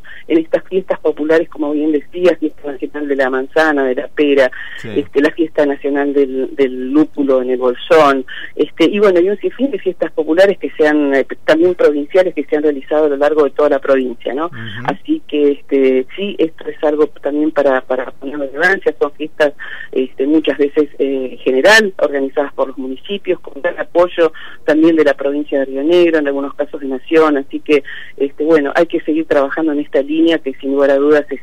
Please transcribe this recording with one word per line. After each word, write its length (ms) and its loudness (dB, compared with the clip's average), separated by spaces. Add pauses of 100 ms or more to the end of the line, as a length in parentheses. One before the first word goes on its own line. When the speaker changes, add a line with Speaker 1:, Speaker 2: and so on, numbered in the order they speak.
(260)
Speaker 1:
en 120 2
estas 260 -2
fiestas 340 -4
populares, 500 0
como 220 -6
bien 220 0
decía, 440 0
Fiesta 360 -6
Nacional 340 -8
de 100 -2
la 140 0
Manzana, 540 2
de 100 0
la 140 -6
Pera, 420 2 (280)
Speaker 2:
Sí. 180 -12
Speaker 1:
este, 240 -2
la 100 2
Fiesta 360 -2
Nacional 460 -2
del, 440 0
del 340 -2
Lúpulo 520 2
en 80 -2
el 80 0
Bolsón, 680 4 (300)
este, 300 2
y 120 0
bueno, 220 6
y 80 4
un 100 0
sinfín 320 -2
de 80 -4
fiestas 320 -4
populares 480 2
que 120 -6
se 160 2
han, 280 2
eh, 120 2 (180)
también 320 4
provinciales 580 2
que 100 -4
se 120 0
han 80 0
realizado 400 0
a 40 4
lo 80 0
largo 280 4
de 60 0
toda 180 2
la 100 2
provincia, 560 0
¿no? 120 -2
Speaker 2:
Ujú. 100 -12 (300)
Speaker 1:
Así 420 -4
que, 240 2
este, 540 0 (100)
sí, 220 -6
esto 280 -4
es 160 -10
algo 240 2 (160)
también 300 0
para, 300 2
para 280 -4
poner 280 -10
relevancia, 600 0
son 140 0
fiestas, 400 -2 (400)
este, 340 -2
muchas 300 2
veces, 320 0 (100)
eh, 340 -2
en 60 -14
general, 600 4
organizadas 560 -2
por 140 -2
los 100 -12
municipios, 640 -6
con 200 -14
gran 180 -4
apoyo 540 0 (320)
también 320 4
de 80 6
la 100 4
provincia 440 -2
de 80 0
Río 180 -4
Negro, 340 4
en 80 -2
algunos 280 -2
casos 260 -6
de 80 -8
Nación, 480 2
así 240 -6
que, 220 2 (340)
este, 280 -4
bueno, 300 2
hay 120 4
que 160 -4
seguir 240 -2
trabajando 460 0
en 80 -2
esta 200 -2
línea 380 2
que 160 -6
sin 180 -6
lugar 200 4
a 40 4
dudas 320 4
es, 140 -8